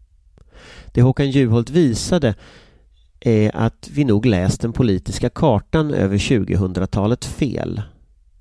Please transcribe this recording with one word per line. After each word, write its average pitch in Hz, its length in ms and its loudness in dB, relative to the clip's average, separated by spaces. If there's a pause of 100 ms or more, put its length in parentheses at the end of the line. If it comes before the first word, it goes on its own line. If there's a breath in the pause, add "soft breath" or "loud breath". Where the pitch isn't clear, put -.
(880 loud breath)
Det - 140 0
Håkan 131 300 2
Juholt 120 380 2
visade 143 640 0 (840 soft breath)
är 107 360 2
att - 360 -4
vi 143 140 0
nog 110 200 2
läst 95 360 2
den 117 120 -4
politiska 104 560 -2
kartan 147 640 0
över 95 240 0
tjugohundratalet 95 1080 -2
fel. 101 560 -6 (600)